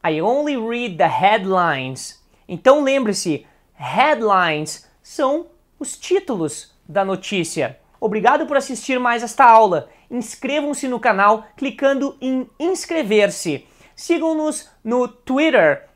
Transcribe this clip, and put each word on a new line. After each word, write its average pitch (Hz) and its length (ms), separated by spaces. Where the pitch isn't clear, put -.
I 160 180
only 277 360
read 226 400
the 165 100
headlines. 170 1160
Então 262 360
lembre-se, 214 640
headlines 185 1120
são 302 460
os - 180
títulos 220 760
da 190 180
notícia. 185 720
Obrigado 214 460
por 285 120
assistir 254 420
mais 240 240
esta - 220
aula. 220 440
Inscrevam-se 285 760
no 247 120
canal 214 460
clicando 277 640
em 262 300
inscrever-se. 214 1040
Sigam-nos 311 760
no 247 240
Twitter 254 880